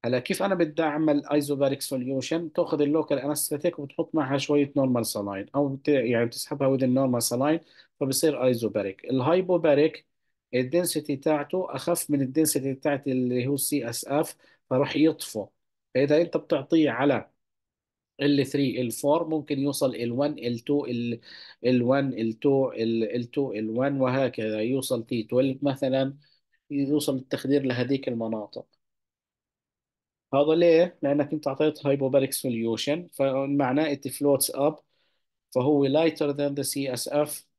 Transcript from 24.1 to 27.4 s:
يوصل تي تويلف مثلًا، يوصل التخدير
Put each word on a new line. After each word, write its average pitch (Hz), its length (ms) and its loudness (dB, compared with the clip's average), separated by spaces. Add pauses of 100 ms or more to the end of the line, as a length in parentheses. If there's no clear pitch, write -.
يوصل 127 440 -2
تي 117 180 -4
تويلف 135 400 0
مثلًا، 135 500 0 (560)
يوصل 143 460 0
التخدير 135 480 -2